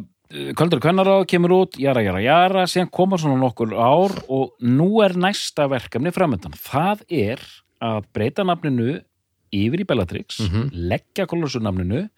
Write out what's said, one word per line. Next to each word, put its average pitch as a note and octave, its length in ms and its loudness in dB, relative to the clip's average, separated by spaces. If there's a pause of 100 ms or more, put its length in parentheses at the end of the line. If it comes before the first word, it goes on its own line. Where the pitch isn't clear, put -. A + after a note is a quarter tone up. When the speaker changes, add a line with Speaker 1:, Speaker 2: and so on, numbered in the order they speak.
(560)
Speaker 1:
Köldur D#3+ 240 2
kvennaráð F#3+ 480 2
kemur F3 240 2
út, F#3 240 2
jara, C3 260 0
jara, F#2+ 200 0
jara, F3+ 420 4
síðan F3 260 0
koma F#3 280 2
svona D3 180 0
nokkur A#2+ 400 -2
ár D#3 380 4 (140)
og C3+ 320 -2
nú D#3+ 420 4
er F#3+ 100 4
næsta F3+ 560 -2
verkefni C3 420 -4
framundan. B2 460 -2
Það F#3 540 -4
er A#2+ 320 -2 (380)
að A2 300 -4
breyta B2 340 -2
nafninu D3+ 500 -2 (580)
yfir A#2 300 -2
í F#3+ 40 -10
Bellatrix, - 540 -4
Speaker 2:
Mhm. A2 300 -2 (120)
Speaker 1:
leggja A#2+ 440 -4
Kolossu D3 340 -4
nafninu, G#2 580 -4